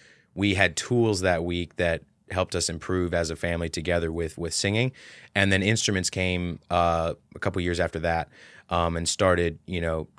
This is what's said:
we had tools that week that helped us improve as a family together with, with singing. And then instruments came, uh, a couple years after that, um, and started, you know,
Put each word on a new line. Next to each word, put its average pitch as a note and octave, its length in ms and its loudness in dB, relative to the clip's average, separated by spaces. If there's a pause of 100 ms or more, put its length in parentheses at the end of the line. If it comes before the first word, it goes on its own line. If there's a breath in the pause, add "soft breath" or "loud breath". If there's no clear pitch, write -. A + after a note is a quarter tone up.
(360 soft breath)
we G2 180 2
had F2+ 220 4
tools A2+ 460 2
that F2 200 2
week F2 320 -4
that E2+ 280 0 (280)
helped F#2 240 -2
us F2 140 -2
improve F2 440 -2
as E2+ 160 0
a E2 60 -6
family E2+ 340 -4
together E2 440 -2
with, E2 260 -6
with E2 160 -6
singing. A2 380 0 (420 loud breath)
And G2 180 4
then F#2+ 120 4
instruments G#2 460 0
came, F2+ 500 -2 (100)
uh, E2+ 440 2 (200)
a - 60 -14
couple F#2+ 200 -2
years F2 200 -2
after E2 200 -2
that, E2 280 -2 (420 loud breath)
um, E2+ 260 2
and E2 120 -2
started, F2 580 2
you F2+ 140 -4
know, D#2+ 260 -2 (120)